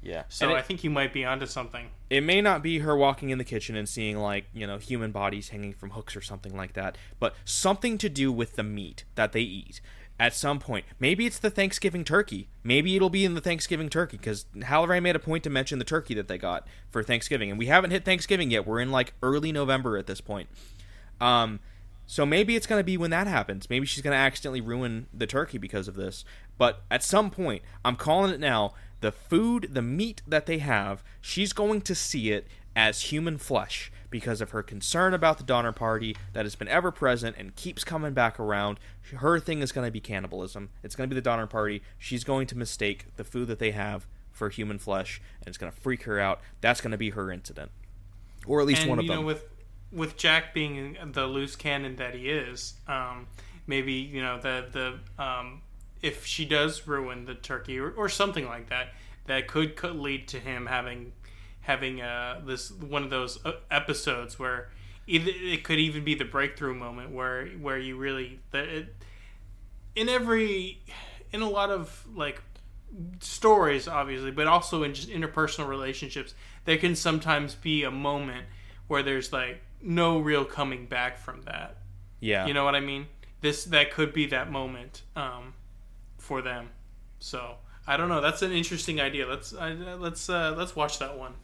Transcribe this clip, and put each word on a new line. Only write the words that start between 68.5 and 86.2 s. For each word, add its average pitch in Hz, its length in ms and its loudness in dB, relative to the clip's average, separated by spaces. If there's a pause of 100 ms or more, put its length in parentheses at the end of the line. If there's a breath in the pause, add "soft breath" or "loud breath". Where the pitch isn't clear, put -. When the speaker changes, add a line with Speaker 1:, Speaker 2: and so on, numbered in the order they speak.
Speaker 2:
the, 151 280 -4
it, 165 180 -10 (1000 soft breath)
in 226 140 2
every, 220 720 2 (520 loud breath)
in 214 80 -2
a 220 80 0
lot 202 220 2
of, 175 340 -4 (120)
like, 147 260 -4 (800)
stories, 165 640 6
obviously, 135 460 -2
but 151 140 2
also 170 360 4
in 143 120 0
just - 140 -8
interpersonal 156 600 0
relationships, 135 680 -6 (300 loud breath)
there 160 140 6
can 175 180 4
sometimes 156 580 2
be 151 300 2
a 135 60 0
moment 139 560 -2 (420 loud breath)
where 139 140 2
there's, 135 300 0
like, 127 300 -2 (180)
no 170 380 4
real 151 260 4
coming 131 420 -2
back 123 320 -2
from - 240 -12
that. - 340 -10 (440)
Speaker 1:
Yeah. 101 260 2
Speaker 2:
You 143 80 2
know 143 100 4
what 139 100 6
I 143 60 6
mean? 139 260 -4 (340 soft breath)
This, 147 260 2
that 147 260 6
could 151 200 2
be 151 140 2
that 135 240 0
moment, 131 520 -6 (140)
um, 127 380 -6 (640)
for 135 220 -4